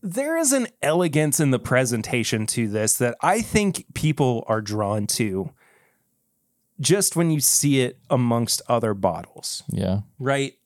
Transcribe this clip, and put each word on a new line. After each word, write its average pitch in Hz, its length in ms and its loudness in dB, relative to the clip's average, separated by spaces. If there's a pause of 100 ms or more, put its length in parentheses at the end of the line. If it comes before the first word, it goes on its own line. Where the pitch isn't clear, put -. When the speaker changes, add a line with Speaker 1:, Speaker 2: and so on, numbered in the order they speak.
Speaker 1:
There 269 340 -2
is 311 160 2
an 262 160 0 (140)
elegance 156 580 2
in 143 100 4
the 127 80 2
presentation 120 880 0
to 113 200 -2
this 107 300 0
that 120 240 0
I 190 180 2
think 208 540 0
people 135 520 0
are 110 140 0
drawn 104 480 -2
to 95 420 -2 (1300)
just 175 380 2
when 170 140 2
you 151 100 0
see 139 400 2
it 123 180 -2 (120)
amongst 120 580 2
other 117 240 2
bottles. 90 760 -4
Speaker 2:
Yeah. 98 320 0 (180)
Speaker 1:
Right? 139 360 -2 (120)